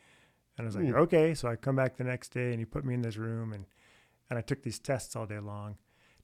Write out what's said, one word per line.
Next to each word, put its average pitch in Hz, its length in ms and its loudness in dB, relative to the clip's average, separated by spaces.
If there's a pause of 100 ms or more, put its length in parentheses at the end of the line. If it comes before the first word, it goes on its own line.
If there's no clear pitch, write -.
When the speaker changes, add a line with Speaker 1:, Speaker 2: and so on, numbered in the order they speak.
(560)
Speaker 1:
And 117 80 -6
I - 20 -4
was 98 100 -4
like, 175 100 2
Speaker 2:
Hmm. 120 100 4
Speaker 1:
"Okay." 160 380 6
So 123 140 -2
I 117 80 0
come 135 200 0
back 131 200 2
the 131 80 -4
next 127 260 -4
day, 123 200 0
and 117 80 -2
he 113 60 -2
put 143 200 -4
me 123 100 -2
in 123 80 0
this 113 140 -2
room, 113 360 -4
and, 98 120 -10 (640)
and 123 100 -2
I 110 40 -2
took - 200 -4
these 110 160 -6
tests - 380 -4
all 113 100 -6
day 104 120 -6
long. 104 380 -8 (480)